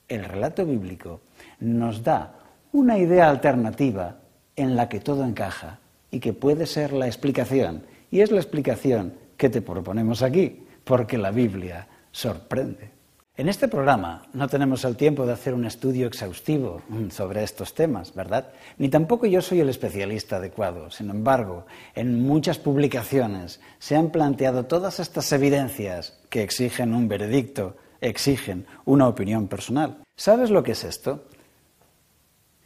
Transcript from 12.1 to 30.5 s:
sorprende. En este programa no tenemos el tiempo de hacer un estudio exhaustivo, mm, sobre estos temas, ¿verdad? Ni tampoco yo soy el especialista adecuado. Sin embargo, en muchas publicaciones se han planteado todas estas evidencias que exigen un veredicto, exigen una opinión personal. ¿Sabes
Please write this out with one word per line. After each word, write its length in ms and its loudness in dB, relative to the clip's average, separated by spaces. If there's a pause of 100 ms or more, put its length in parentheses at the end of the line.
sorprende. 840 -6 (420)
En 140 -2
este 180 0
programa 640 0
no 140 -2
tenemos 380 0
el 100 -2
tiempo 300 2
de 80 0
hacer 220 -4
un 100 -2
estudio 400 -2
exhaustivo, 840 -4
mm, 220 -6
sobre 320 -4
estos 320 -8
temas, 400 -2
¿verdad? 360 -4 (280)
Ni 120 2
tampoco 360 2
yo 160 4
soy 180 0
el 100 4
especialista 680 -4
adecuado. 560 -6
Sin 180 -10
embargo, 560 0 (300)
en 260 0
muchas 380 2
publicaciones 1000 0 (200)
se 160 -2
han 160 4
planteado 560 0
todas 320 -2
estas 320 -4
evidencias 880 0 (100)
que 140 -2
exigen 500 -2
un 140 2
veredicto, 680 -2 (260)
exigen 680 -2 (180)
una 220 8
opinión 400 0
personal. 560 -4 (120)
¿Sabes 360 4